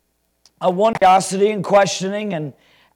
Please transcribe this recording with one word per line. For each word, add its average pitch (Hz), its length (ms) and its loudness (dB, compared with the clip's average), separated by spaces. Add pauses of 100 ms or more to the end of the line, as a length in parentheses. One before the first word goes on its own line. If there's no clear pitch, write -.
(600)
a 175 100 0
wonderful 214 300 -2
curiosity 190 500 2
and 208 140 -6
questioning 202 680 0
and 156 200 -8 (440)